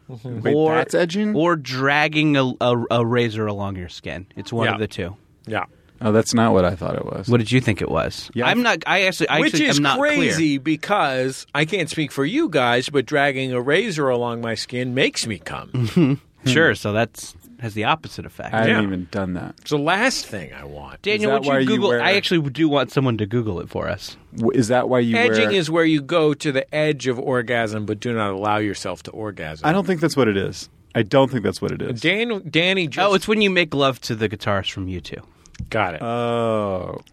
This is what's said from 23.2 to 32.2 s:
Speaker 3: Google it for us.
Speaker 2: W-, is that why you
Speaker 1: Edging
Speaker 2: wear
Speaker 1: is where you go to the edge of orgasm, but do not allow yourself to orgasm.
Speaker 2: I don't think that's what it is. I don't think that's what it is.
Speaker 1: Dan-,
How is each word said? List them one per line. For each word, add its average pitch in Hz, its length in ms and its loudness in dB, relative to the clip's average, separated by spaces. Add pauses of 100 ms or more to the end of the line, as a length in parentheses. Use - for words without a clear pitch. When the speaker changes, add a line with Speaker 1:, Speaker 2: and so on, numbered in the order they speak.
Speaker 3:
Google 107 340 -2
it - 80 -10
for - 180 -6
us. - 300 -8 (200)
Speaker 2:
W-, 113 220 2
is 110 100 2
that 123 200 2
why 123 120 2
you 117 180 2
Speaker 1:
Edging 110 320 4
Speaker 2:
wear - 80 0
Speaker 1:
is 160 120 0
where 165 140 4
you 156 160 4
go 151 320 2
to 143 180 -4
the 135 240 -2
edge 151 340 0
of 123 100 0
orgasm, 117 680 0
but 104 160 -4
do 120 140 -2
not 104 160 0
allow 104 260 0
yourself 98 460 -4
to - 80 -16
orgasm. 85 580 -6
Speaker 2:
I 160 40 6
don't 185 140 2
think 180 140 0
that's 156 160 0
what 123 120 4
it 98 100 2
is. 98 320 -6 (240)
I 120 80 2
don't 135 280 4
think 127 140 -4
that's 98 160 -2
what 95 120 -4
it 95 100 -6
is. 113 180 -6
Speaker 1:
Dan-, 196 480 -2